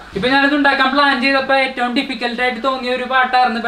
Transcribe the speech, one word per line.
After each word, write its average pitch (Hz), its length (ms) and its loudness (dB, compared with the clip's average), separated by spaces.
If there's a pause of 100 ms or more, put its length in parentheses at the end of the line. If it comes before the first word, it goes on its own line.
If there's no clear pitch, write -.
(160)
ഇപ്പൊ 190 160 -2
ഞാനിത് 277 260 2
ഉണ്ടാക്കാൻ 277 360 2
പ്ലാൻ 277 280 4
ചെയ്തപ്പോ 269 320 2 (120)
ഏറ്റവും 247 320 -4
ഡിഫിക്കൽട്ട് 247 460 -4
ആയിട്ട് 233 220 -2
തോന്നിയ 254 300 -2
ഒരു 247 160 -4
പാട്ടായിരുന്നു 247 540 2